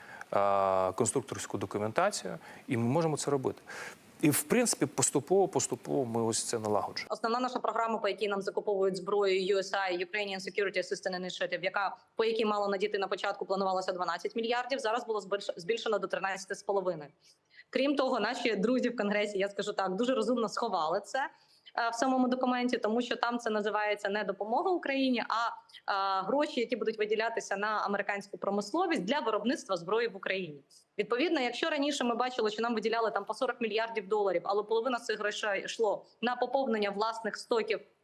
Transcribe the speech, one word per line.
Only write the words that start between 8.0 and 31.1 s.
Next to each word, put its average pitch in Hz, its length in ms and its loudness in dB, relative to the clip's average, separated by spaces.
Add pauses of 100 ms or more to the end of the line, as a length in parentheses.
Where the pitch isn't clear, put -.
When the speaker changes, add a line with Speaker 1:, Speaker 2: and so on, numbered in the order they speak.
Speaker 2:
якій 196 200 -2
нам 196 140 0
закуповують 190 540 0
зброю, 196 600 2
U - 0 -
S 190 180 -2
I, 190 240 0
Ukrainian 196 420 -4
Security 202 380 -2
Assistance 185 420 -4
Initiative, 180 440 -4
яка, 190 320 -2 (200)
по 226 80 4
якій 220 200 2
мало 208 240 2
надійти 202 300 0
на 196 100 0
початку, 196 380 -2
планувалося 190 460 0
дванадцять 175 440 -4
мільярдів, 240 420 -2
зараз 226 280 -2
було 214 140 -2
збільш-, 196 360 -4
збільшено 208 420 -2
до 185 80 -2
тринадцяти 185 480 -4
з - 80 -14
половиною. 175 480 -2 (600)
Крім 269 260 2
того, 262 240 2
наші 220 360 0
друзі 240 320 2
в 233 80 -4
Конгресі, 208 420 0
я 196 100 0
скажу 202 240 -4
так, 190 240 0
дуже 247 180 2
розумно 220 340 0
сховали 180 560 0
це, - 140 -6
е, - 720 -4
в 233 40 -6
самому 262 340 4
документі, 247 500 0
тому 220 240 2
що 240 140 0
там 240 220 0
це 233 120 -2
називається 208 580 0
не 202 160 0
допомога 220 460 0
Україні, 269 580 2
а, 196 960 -2
е, 185 40 -4
гроші, 254 340 0
які 233 160 0
будуть 220 220 -2
виділятися 214 580 0
на 202 100 -2
американську 202 720 -2
промисловість 208 640 0
для 277 160 0
виробництва 214 560 -2
зброї 208 320 0
в 190 80 -8
Україні. 185 440 -6 (380)
Відповідно, 269 420 2